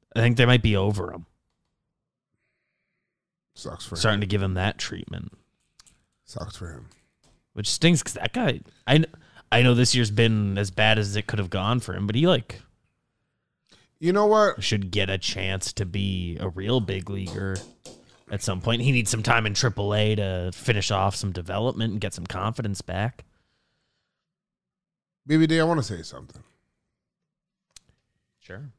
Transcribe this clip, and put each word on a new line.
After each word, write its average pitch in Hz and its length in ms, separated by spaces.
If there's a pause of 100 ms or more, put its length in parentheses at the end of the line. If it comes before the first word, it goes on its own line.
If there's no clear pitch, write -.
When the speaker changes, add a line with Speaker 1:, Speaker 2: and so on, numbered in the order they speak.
(160)
Speaker 1:
I 113 40
think 117 180
they 123 80
might 120 160
be 107 140
over 98 360
him. 85 140 (2250)
Speaker 2:
Sucks - 300
for 90 100
Speaker 1:
Starting 104 220
Speaker 2:
him. 104 40
Speaker 1:
to 104 60
give 98 160
him 95 100
that 92 240
treatment. - 540 (920)
Speaker 2:
Sucks - 300
for 87 160
him. 62 180 (640)
Speaker 1:
Which - 180
stinks, 160 320
'cause - 100
that - 200
guy, 214 280 (240)
I 143 140
kn-, 160 120 (400)
I 117 120
know 123 100
this 123 220
year's 117 160
been 107 480
as 101 100
bad 107 300
as 101 160
it 107 100
could 107 140
have 92 100
gone 104 300
for 92 160
him, 98 100
but 104 100
he, 151 120
like, 143 340 (1400)
Speaker 2:
You 170 140
know 208 140
what? 208 360
Speaker 1:
should 98 280
get 98 180
a 95 80
chance 95 560
to 95 140
be 92 520
a 95 100
real 101 320
big 95 280
leaguer 98 460 (760)
at 101 140
some 92 160
point. 117 220
He 135 100
needs 120 180
some 110 140
time 117 240
in 104 60
triple 104 420
A 107 200
to 92 380
finish 107 380
off 98 240
some 98 160
development 98 640
and 104 80
get 104 120
some 87 140
confidence 104 540
back. 98 420 (2000)
Speaker 2:
B 151 120
B 160 100
D, 160 120
I 160 40
wanna 160 180
say 98 220
something. - 400 (2000)
Speaker 1:
Sure. 123 400